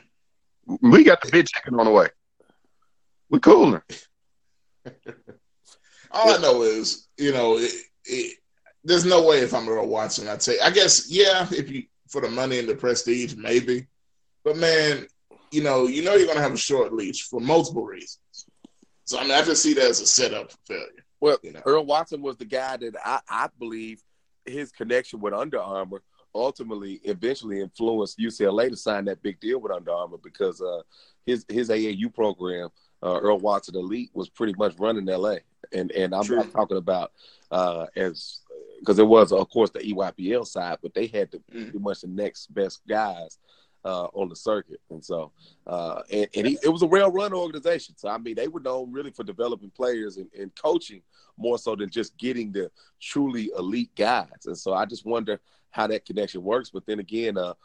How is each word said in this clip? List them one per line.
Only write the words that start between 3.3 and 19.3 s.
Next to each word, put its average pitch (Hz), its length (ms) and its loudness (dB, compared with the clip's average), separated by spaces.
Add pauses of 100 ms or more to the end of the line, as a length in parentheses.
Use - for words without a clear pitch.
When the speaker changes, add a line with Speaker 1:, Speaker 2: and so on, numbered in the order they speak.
Speaker 1:
cooling. - 420 8 (1000)
Speaker 2:
<laughs> 127 60 -18 (1200)
All 214 220 6
I 170 40 2
know 127 240 4
is, 110 540 0
you 143 160 0
know, 117 260 4
it, 117 120 0 (340)
it, 123 320 -6 (460)
there's 170 220 2
no 180 200 6
way 151 160 8
if 120 140 -2
I'm 113 140 -2
Earl 110 180 0
Watson, 107 420 -4
I'd 104 140 -6
say, 120 180 0
I 156 100 6
guess, 185 400 4
yeah, 185 420 4
if 139 180 -4
you, 131 140 -10 (240)
for 143 120 -6
the 120 80 -2
money 127 300 -2
and 117 100 -4
the 104 60 0
prestige, 120 600 -2
maybe. 120 500 0 (580)
But, 156 120 0
man, 160 500 2 (460)
you 151 100 0
know, 131 240 2
you 139 160 -2
know 196 120 2
you're 185 120 8
gonna 151 140 0
have 131 140 0
a 113 40 -6
short 123 340 0
leash 98 360 -6
for 120 120 -6
multiple 131 440 2
reasons. - 600 -18 (580)
So, 123 140 -6
I 127 40 -4
mean, 135 100 -2